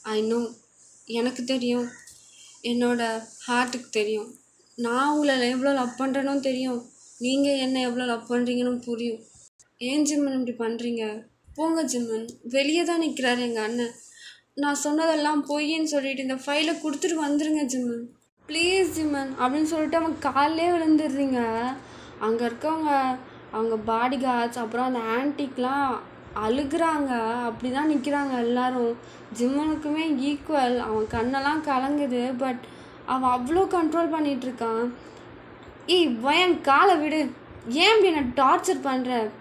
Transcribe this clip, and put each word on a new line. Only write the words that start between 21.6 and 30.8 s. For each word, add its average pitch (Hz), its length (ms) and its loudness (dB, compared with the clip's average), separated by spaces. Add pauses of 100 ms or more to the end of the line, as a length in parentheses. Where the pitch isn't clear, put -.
அங்க 226 260 0
இருக்கவங்க, 302 480 0 (580)
அவங்க 220 260 0 (100)
பாடிகார்ட்ஸ், 240 720 0
அப்புறம் 233 300 -2
அந்த 247 220 -2
ஆன்ட்டிக்கெலாம் 269 840 0 (420)
அழுகுறாங்க, 285 760 0 (300)
அப்படிதான் 254 480 -2
நிக்கிறாங்க 285 480 0
எல்லாரும். 247 540 0 (420)
ஜிம்மனுக்குமே 294 680 0 (180)
ஈக்குவல், 277 560 0
அவன் 214 320 -2